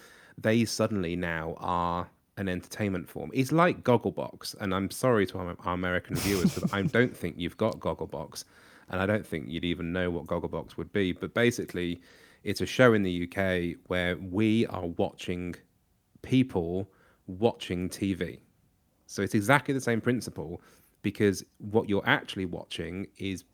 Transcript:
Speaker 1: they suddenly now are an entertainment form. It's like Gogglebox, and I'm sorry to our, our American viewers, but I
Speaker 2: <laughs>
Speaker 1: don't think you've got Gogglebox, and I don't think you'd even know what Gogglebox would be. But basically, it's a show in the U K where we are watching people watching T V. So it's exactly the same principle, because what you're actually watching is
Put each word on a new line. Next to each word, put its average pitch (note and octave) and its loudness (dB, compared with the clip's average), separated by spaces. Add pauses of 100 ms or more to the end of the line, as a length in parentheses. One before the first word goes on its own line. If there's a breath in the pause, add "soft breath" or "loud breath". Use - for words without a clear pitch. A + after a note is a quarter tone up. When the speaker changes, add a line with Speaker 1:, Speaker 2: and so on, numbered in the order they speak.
(380 loud breath)
Speaker 1:
they A2+ 4
suddenly G2+ 0
now E2 -2
are F2 0 (280)
an G2 -2
entertainment F2+ -4
form. D2 -10
It's C3 0
like E3+ 4
Gogglebox, F#2+ 0
and G2 -2
I'm G2 0
sorry A2+ 4
to - -8
our, F2 -6
our F2 -2
American F2+ -2
viewers, G2 2
but F2+ -2
I G2+ 0
Speaker 2:
<laughs> G2 2
Speaker 1:
don't B2 4
think - -6
you've E2+ -6
got A2 0
Gogglebox, D#2 -6 (460 soft breath)
and F#2 -2
I F#2+ 2
don't G#2 2
think C#2+ -6
you'd D#2+ -6
even E2+ -2
know F2+ 0
what E2 -4
Gogglebox E2+ -4
would E2+ -8
be. F#2+ 2
But E2+ -8
basically, F2+ 0 (420 soft breath)
it's G2+ -2
a F#2 -2
show B2 6
in G#2 4
the F#2 0
U F2 -2
K F2+ 0 (120)
where F2+ 0
we G#2+ 2
are F2+ -6
watching F2+ -4 (680)
people G2 2 (380 soft breath)
watching F#2 0
T G2 -2
V. F2 -6 (680)
So - -6
it's G2 0
exactly B2+ 2
the C3+ -2
same A#2 0
principle, F2+ -4 (420 soft breath)
because G2+ 2 (160)
what G#2+ 0
you're G2+ 0
actually A#2 2
watching F2 -8 (100)
is F#2+ -6